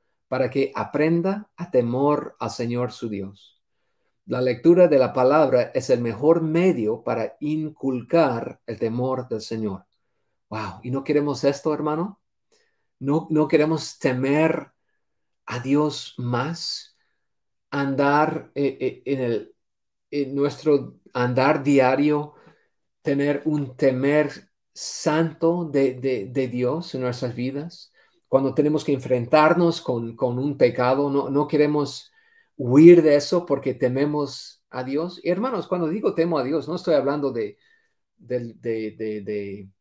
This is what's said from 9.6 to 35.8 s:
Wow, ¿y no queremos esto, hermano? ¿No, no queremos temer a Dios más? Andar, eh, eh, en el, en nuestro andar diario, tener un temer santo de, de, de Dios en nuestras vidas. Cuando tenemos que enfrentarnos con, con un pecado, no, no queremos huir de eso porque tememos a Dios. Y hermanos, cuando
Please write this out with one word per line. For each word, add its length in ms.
Wow, 320
¿y 100
no 120
queremos 400
esto, 300
hermano? 480
¿No, 300
no 200
queremos 500
temer 720
a 140
Dios 580
más? 800
Andar, 840
eh, 240
eh, 260
en 140
el, 360
en 260
nuestro 680
andar 520
diario, 720
tener 420
un 320
temer 760
santo 920
de, 300
de, 320
de 200
Dios 480
en 60
nuestras 340
vidas. 560
Cuando 240
tenemos 320
que 80
enfrentarnos 880
con, 340
con 240
un 180
pecado, 520
no, 200
no 160
queremos 640
huir 460
de 160
eso 280
porque 280
tememos 960
a 160
Dios. 360
Y 80
hermanos, 380
cuando 220